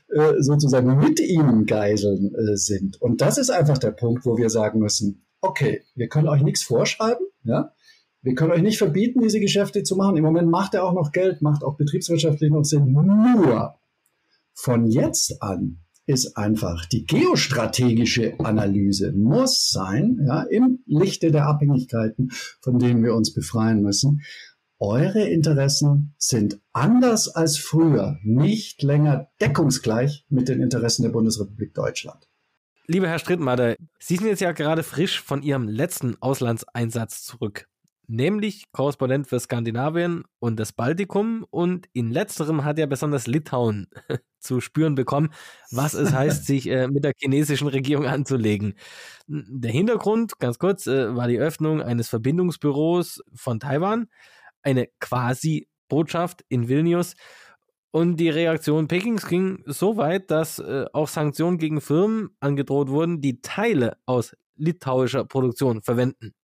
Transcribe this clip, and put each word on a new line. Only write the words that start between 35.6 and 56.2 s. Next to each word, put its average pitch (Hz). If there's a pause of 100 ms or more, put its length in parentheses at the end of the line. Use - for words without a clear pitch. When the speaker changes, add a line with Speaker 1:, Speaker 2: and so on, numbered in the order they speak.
Speaker 2:
letzten 120
Auslandseinsatz 117
zurück, - (380)
nämlich 185
Korrespondent 135
für 123
Skandinavien 139 (140)
und 113
das 110
Baltikum. 196
Und 175
in 117
letzterem 156
hat 151
ja 156
besonders 143
Litauen 117 (200)
<laughs> -
zu 123
spüren 151
bekommen, 139 (420)
was 139
es -
heißt, 147
Speaker 1:
<laughs> -
Speaker 2:
sich, 139
äh, 127
mit 139
der 139
chinesischen 143
Regierung 135
anzulegen. 107 (540)
Der 123
Hintergrund, 214
ganz 123
kurz, 185
äh, 123
war 120
die 120
Öffnung 156
eines 117
Verbindungsbüros 160 (120)
von 113
Taiwan, 185 (560)
eine 131 (100)
Quasi-Botschaft 151